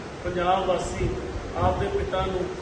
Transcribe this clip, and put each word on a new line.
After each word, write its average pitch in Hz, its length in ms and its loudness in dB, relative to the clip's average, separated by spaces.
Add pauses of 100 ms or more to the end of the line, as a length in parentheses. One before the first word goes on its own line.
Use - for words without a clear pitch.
(240)
ਪੰਜਾਬ 180 440 2
ਵਾਸੀ 180 420 0 (480)
ਆਪਦੇ 185 320 2
ਪਿਤਾ 190 360 0
ਨੂੰ 180 200 0 (160)